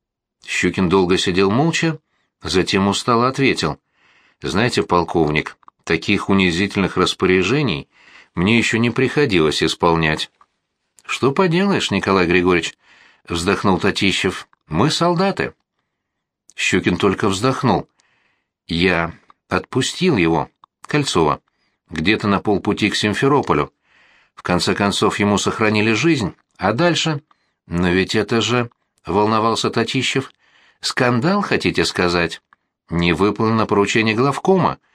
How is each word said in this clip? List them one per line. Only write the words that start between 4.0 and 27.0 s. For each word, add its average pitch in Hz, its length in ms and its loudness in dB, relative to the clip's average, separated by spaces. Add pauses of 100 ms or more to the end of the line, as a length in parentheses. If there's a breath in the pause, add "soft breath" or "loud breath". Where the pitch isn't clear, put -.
"Знаете, 101 420 0
полковник, 80 760 0 (260)
таких 92 460 -2
унизительных 95 680 0
распоряжений 92 880 0 (480 loud breath)
мне 101 220 4
ещё 113 200 0
не 117 120 2
приходилось 113 720 2
исполнять". 80 680 0 (760)
"Что - 260 -2
поделаешь, 180 600 0
Николай 98 360 2
Григорьевич?" 90 480 2 (520 soft breath)
вздохнул 90 520 0
Татищев. 95 680 -2 (200)
"Мы 104 240 0
солдаты". 175 640 -2 (1000)
Щукин 92 420 -2
только 98 320 0
вздохнул. 101 580 -2 (800)
"Я 85 460 0 (340)
отпустил 131 720 -2
его, 82 320 0 (320)
Кольцова, 85 600 -2 (480)
где-то 104 380 -2
на 98 120 2
полпути 101 500 0
к 98 60 -4
Симферополю. 107 800 0 (640 soft breath)
В - 80 -20
конце 90 320 0
концов, 101 440 0
ему 101 180 2
сохранили 107 560 0
жизнь, 120 420 0 (220)
а 98 160 0
дальше..." 156 480 0 (460)